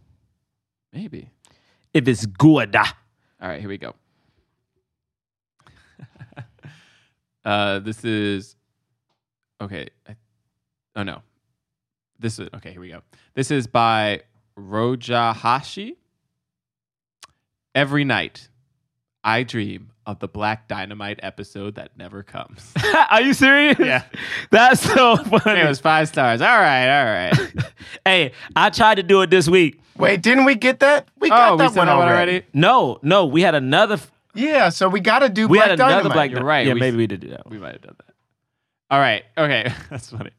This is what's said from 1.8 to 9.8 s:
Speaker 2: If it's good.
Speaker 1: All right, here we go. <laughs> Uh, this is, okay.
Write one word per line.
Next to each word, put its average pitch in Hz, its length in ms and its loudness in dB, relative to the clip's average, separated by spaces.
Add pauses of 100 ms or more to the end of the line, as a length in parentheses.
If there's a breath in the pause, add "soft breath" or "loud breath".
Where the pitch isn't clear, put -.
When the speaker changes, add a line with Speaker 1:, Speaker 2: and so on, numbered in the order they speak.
Speaker 2:
If 131 160 0
it's 110 160 -2
good. 110 520 2
Speaker 1:
All 104 80 4 (560)
right, 85 200 -12
here 101 80 -14
we 98 100 -12
go. 58 220 -18
<laughs> - 40 -20 (3500 soft breath)
Uh, 101 360 -4
this 107 260 -12
is, 104 500 -6 (1040)
okay. 98 280 -14 (200)